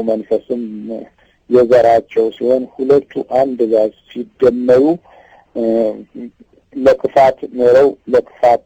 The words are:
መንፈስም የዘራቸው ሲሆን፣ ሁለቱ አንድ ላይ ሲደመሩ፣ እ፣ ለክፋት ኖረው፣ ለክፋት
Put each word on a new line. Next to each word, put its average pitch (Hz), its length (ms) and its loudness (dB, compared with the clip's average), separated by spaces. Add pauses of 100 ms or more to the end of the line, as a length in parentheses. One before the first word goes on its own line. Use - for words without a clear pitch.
መንፈስም 110 600 -4 (880)
የዘራቸው 117 840 2
ሲሆን፣ 127 400 -2
ሁለቱ 135 400 -2 (240)
አንድ 131 320 0
ላይ 110 200 0 (160)
ሲደመሩ፣ 123 800 0 (720)
እ፣ 117 80 -6 (1080)
ለክፋት 135 680 0 (140)
ኖረው፣ 127 360 2 (180)
ለክፋት 120 580 0